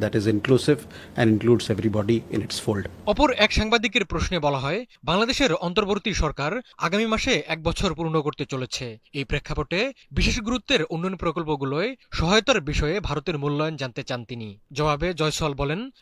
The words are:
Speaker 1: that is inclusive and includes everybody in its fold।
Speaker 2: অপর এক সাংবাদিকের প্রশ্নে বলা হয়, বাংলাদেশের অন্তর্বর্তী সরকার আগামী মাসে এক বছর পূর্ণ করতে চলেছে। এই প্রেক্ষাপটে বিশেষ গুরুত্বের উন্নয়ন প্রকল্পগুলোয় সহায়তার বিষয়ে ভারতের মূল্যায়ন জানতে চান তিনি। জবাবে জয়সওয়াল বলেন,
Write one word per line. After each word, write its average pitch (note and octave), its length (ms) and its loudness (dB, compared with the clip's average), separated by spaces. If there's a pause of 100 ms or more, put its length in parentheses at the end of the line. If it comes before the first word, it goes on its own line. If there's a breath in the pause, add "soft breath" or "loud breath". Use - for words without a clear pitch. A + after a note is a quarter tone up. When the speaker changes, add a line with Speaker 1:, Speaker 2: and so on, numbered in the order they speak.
Speaker 1:
that G#2+ 200 0
is G#2+ 100 2
inclusive B2+ 460 4 (400 loud breath)
and A2 200 6
includes A2+ 380 4
everybody G#2+ 440 2 (140)
in G#2+ 80 0
its - 260 -8
fold। G2 220 0 (180)
Speaker 2:
অপর C4 240 4
এক G#3 220 2
সাংবাদিকের A3 520 2
প্রশ্নে E3+ 340 -2
বলা C#3+ 180 0
হয়, E3 280 -4 (180 soft breath)
বাংলাদেশের A3+ 500 2
অন্তর্বর্তী F#3+ 600 0
সরকার D#3 480 -2 (160 soft breath)
আগামী G3+ 280 0
মাসে A3 420 0
এক D#3+ 160 -4
বছর E3 300 0
পূর্ণ D#3+ 280 0
করতে C#3+ 240 -4
চলেছে। B2 520 -6 (160)
এই C#3 100 -4
প্রেক্ষাপটে D#3 720 -2 (180 soft breath)
বিশেষ G3 300 2
গুরুত্বের A#3+ 380 0 (100)
উন্নয়ন F3+ 260 -2
প্রকল্পগুলোয় D#3+ 800 -2 (180)
সহায়তার G#3 480 4
বিষয়ে D3+ 380 0
ভারতের D3 380 -4
মূল্যায়ন D3 380 -2
জানতে C3+ 280 -8
চান B2 220 -6
তিনি। A2 320 -12 (160)
জবাবে D3+ 400 0
জয়সওয়াল D#3 400 -2
বলেন, D3+ 360 -4 (120)